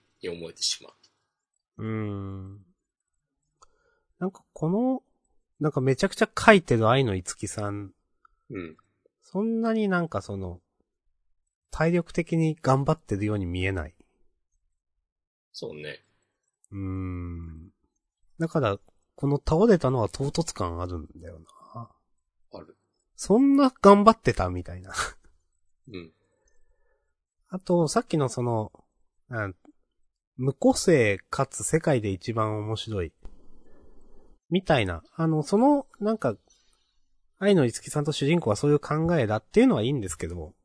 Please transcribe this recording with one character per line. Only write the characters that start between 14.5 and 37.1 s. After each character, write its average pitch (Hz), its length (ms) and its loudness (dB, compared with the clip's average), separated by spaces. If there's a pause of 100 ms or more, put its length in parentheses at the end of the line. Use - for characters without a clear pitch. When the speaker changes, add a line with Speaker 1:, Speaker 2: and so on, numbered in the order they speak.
Speaker 1:
そ - 200 -14
う - 40 -14
ね。 76 280 -14 (680)
Speaker 2:
う 101 40 -12
ー - 20 -10
ん。 90 960 -8 (680)
だ 165 60 -2
か 165 120 -2
ら、 104 200 0 (360)
こ 139 120 -4
の 143 100 0
倒 170 300 2
れ 202 100 6
た 131 140 0
の 127 100 0
は 101 80 0
唐 139 220 -6
突 - 200 -2
感 87 300 -6
あ 90 60 -6
る 87 100 -6
ん 76 100 -10 (140)
だ 87 60 -16
よ 82 120 -18 (360)
な。 117 160 -16 (640)
Speaker 1:
あ 95 60 -16
る。 - 160 -20 (400)
Speaker 2:
そ - 220 2
ん 277 180 6
な 277 140 6
頑 202 340 8
張 220 100 8
っ - 60 -20
て 120 140 2
た？ 92 160 0
み 90 140 -6
た 90 120 -12
い 92 60 -14
な。 - 100 -18 (1000)
Speaker 1:
う - 20 -20
ん。 85 200 -14 (1400)
Speaker 2:
あ 185 100 -8
と、 175 280 2
さ 226 120 0
っ - 80 -2
き 170 100 0
の 135 120 2
そ - 120 -6
の、 117 300 -2 (580)
あ、 107 220 -6 (880)
無 131 160 -2
個 254 200 4
性 113 460 4 (100)
か - 160 -2
つ - 180 -10
世 160 160 0
界 139 220 2
で 104 80 -2
一 98 240 -6
番 107 240 -2
面 107 180 -6
白 107 280 -6
い。 80 100 -8 (1400)
み 190 140 0
た 147 160 2
い 98 80 0
な。 85 160 -6 (120)
あ 160 120 -2
の、 156 160 0
そ 202 160 2
の、 285 260 4 (140)
な 214 140 -2
ん 214 40 -6
か、 110 180 -2 (1040)